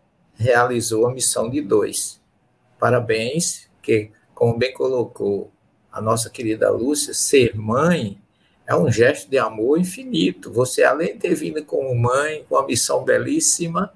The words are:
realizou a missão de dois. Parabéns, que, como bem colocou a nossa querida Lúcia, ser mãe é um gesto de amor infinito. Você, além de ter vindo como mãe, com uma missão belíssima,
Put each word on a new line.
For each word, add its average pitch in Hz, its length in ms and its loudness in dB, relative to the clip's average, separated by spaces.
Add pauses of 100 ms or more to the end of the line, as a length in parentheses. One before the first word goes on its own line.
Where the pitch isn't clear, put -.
(340)
realizou 120 760 2
a 127 60 -2
missão 120 360 -2
de 143 120 -4
dois. 101 580 -2 (600)
Parabéns, 117 920 -2 (120)
que, 110 300 0 (220)
como 117 240 2
bem 123 160 -2
colocou 117 800 -4 (400)
a 104 100 -8
nossa 117 280 0
querida 110 420 0
Lúcia, 123 420 -2
ser 123 420 2
mãe 120 640 0 (460)
é 123 100 0
um 160 140 2
gesto 117 400 2
de 135 80 0
amor 113 420 2
infinito. 240 720 -2
Você, 127 320 0
além 147 300 2
de - 60 -16
ter 175 160 0
vindo 156 300 -6
como 135 300 -4
mãe, 139 520 0
com 143 80 -2
uma 139 100 2
missão 135 380 -2
belíssima, 156 920 0